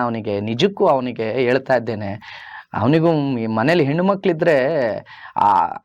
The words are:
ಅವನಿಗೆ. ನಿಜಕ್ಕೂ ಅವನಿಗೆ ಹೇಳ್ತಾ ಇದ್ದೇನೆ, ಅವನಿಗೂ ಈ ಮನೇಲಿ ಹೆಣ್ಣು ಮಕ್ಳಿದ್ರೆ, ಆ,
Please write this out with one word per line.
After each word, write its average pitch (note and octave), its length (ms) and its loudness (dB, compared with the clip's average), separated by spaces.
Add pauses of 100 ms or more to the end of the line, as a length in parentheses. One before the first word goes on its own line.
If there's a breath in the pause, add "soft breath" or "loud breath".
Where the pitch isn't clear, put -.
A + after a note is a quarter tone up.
ಅವನಿಗೆ. A2 380 -4
ನಿಜಕ್ಕೂ C3+ 460 0
ಅವನಿಗೆ B2 460 0
ಹೇಳ್ತಾ C3 420 0
ಇದ್ದೇನೆ, G#2+ 460 -4 (540 loud breath)
ಅವನಿಗೂ C#3+ 640 2
ಈ A2+ 80 -4
ಮನೇಲಿ C3+ 380 2
ಹೆಣ್ಣು D#3+ 200 0
ಮಕ್ಳಿದ್ರೆ, F3+ 540 2 (760 loud breath)
ಆ, F#2+ 300 4 (180)